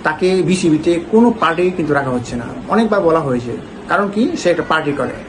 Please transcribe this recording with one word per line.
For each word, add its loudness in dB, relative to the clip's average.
তাকে -2
বিসিবিতে 2
কোনো 6
পার্টি 0
কিন্তু -2
রাখা 0
হচ্ছে -4
না। -10
অনেকবার 2
বলা 4
হয়েছে, -2
কারণ 2
কি, 2
সে 0
একটা -2
পার্টি 0
করে। -4